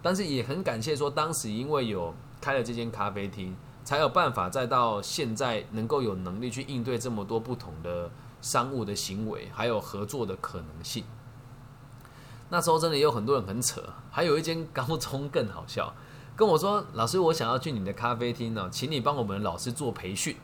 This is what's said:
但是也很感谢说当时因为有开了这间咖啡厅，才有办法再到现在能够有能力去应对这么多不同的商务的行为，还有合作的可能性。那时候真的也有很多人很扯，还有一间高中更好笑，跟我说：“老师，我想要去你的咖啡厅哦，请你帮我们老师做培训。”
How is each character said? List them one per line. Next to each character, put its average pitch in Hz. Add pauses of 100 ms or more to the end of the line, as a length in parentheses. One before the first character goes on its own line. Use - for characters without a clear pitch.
但 208
是 202
也 135
很 143
感 123
谢 147
说 143
当 156
时 120
因 123
为 135
有 87 (260)
开 135
了 127
这 117
间 117
咖 104
啡 101
厅， 95 (280)
才 143
有 151
办 143
法 92
再 127
到 117
现 113
在 117
能 110
够 117
有 110
能 92
力 123
去 127
应 131
对 123
这 123
么 107
多 113
不 120
同 92
的 87 (300)
商 131
务 120
的 101
行 104
为， -
还 110
有 113
合 101
作 120
的 95
可 -
能 78
性。 - (1500)
那 175
时 170
候 160
真 165
的 147
也 139
有 151
很 113
多 135
人 98
很 101
扯， - (300)
还 165
有 151
一 165
间 165
高 135
中 135
更 139
好 85
笑， - (440)
跟 214
我 160
说 196
：“老 113
师， 180
我 165
想 117
要 127
去 151
你 107
的 95
咖 120
啡 120
厅 117
哦， 95
请 156
你 147
帮 143
我 127
们 101
老 90
师 123
做 120
培 92
训。” 135